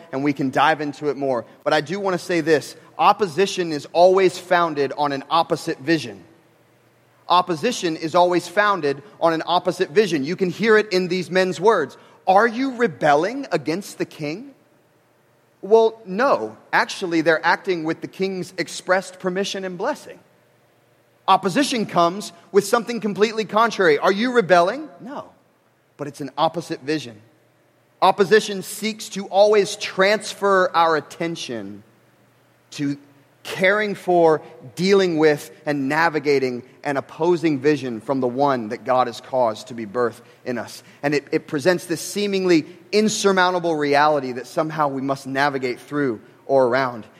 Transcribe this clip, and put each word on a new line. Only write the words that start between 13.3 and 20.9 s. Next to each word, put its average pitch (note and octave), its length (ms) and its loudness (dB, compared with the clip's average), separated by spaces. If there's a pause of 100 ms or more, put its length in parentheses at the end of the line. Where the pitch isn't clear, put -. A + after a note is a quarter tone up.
against E3 480 -4
the F3 60 -4
king?" F#3+ 500 -10 (1040)
Well, A3 440 2
no. F#3 500 -2 (160)
Actually, F3 500 0
they're D#3 240 2
acting F3 380 0
with D#3+ 180 -4
the D#3 60 -10
king's F#3+ 500 -8
expressed - 600 -4
permission F#3+ 460 -4
and F3+ 120 -10
blessing. A#3+ 420 -8 (1080)